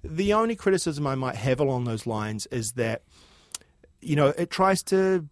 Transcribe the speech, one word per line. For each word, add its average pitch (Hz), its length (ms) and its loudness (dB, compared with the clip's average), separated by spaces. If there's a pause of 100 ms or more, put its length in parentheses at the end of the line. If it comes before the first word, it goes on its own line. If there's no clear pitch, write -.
The 185 320 0
only 226 200 2
criticism 165 520 0
I 135 80 0
might 131 220 -4
have 127 240 2
along 131 240 0
those 113 220 -4
lines 107 420 -4
is 113 240 -4
that, 113 300 -2 (1000)
you 147 140 -2
know, 147 200 4
it 170 140 -4
tries 190 340 2
to 190 480 2